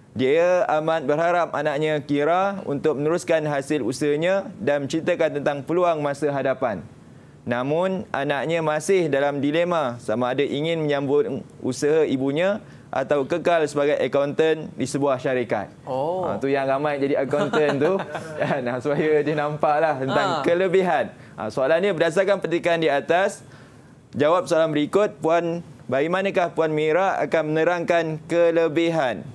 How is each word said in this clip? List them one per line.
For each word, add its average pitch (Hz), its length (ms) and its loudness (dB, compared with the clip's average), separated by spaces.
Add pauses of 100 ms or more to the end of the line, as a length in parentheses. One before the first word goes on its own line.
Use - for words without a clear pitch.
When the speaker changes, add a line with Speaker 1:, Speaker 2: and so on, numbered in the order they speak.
(120)
Speaker 1:
Dia 165 600 2
amat 156 320 0
berharap 165 460 2
anaknya 151 500 -2
Kira 170 640 0
untuk 143 340 -2
meneruskan 156 480 0
hasil 147 340 -2
usahanya 151 760 0
dan 143 260 0
menceritakan 151 540 0
tentang 143 220 -2
peluang 165 420 0
masa 147 260 -2
hadapan. 131 540 -2 (640)
Namun, 151 640 -2
anaknya 143 520 -2
masih 160 460 0
dalam 143 300 0
dilema 147 640 0
sama 117 340 -2
ada 135 80 -2
ingin 151 400 -2
menyambut 143 480 0 (320)
usaha 147 420 0
ibunya 139 540 0 (320)
atau 139 380 0
kekal 165 400 2
sebagai 143 320 0
accountant 143 720 0
di 127 140 -4
sebuah 139 320 0
syarikat. 120 500 -2 (140)
Speaker 2:
Oh. 156 420 -4
Speaker 1:
Ah, 101 140 -4
tu 127 80 -4
yang 139 180 0
ramai 143 320 0
jadi 139 240 0
accountant 143 560 0
tu. 151 160 2 (260)
Speaker 2:
<laughs> 156 220 -8
Speaker 1:
Kan? 143 240 -2
Ah, 120 140 -4
supaya 147 420 2
dia 147 140 0
nampaklah 151 640 0
tentang 135 320 0
Speaker 2:
Ah. 156 120 -2
Speaker 1:
kelebihan. 175 600 2 (300)
Ah, 107 160 -6
soalan 143 320 2
dia 202 100 2
berdasarkan 175 460 2
petikan 170 400 0
di 160 100 2
atas, 165 540 0 (720)
jawab 151 320 2
soalan 160 240 2
berikut, 185 480 0
Puan, 170 420 0 (240)
bagaimanakah 170 720 0
Puan 160 160 0
Mira 156 480 0
akan 151 340 0
menerangkan 160 720 0
kelebihan? 165 960 2 (140)